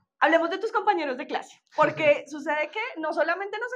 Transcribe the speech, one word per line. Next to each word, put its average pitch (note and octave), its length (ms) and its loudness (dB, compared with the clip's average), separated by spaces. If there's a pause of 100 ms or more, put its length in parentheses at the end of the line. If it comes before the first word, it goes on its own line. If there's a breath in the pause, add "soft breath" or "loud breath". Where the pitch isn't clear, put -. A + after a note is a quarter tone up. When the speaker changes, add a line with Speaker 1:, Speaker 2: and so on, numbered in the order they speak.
(200)
Speaker 1:
Hablemos E4 300 4
de F#4+ 80 -4
tus G4+ 160 -4
compañeros F4+ 440 0
de C#4+ 80 -10
clase, - 380 -8 (140)
porque D4+ 480 4
Speaker 2:
<laughs> - 20 -20
Speaker 1:
sucede D4+ 460 -4
que A4 260 -6
no D#4+ 140 -4
solamente F4 440 -2
nos A#4+ 180 -6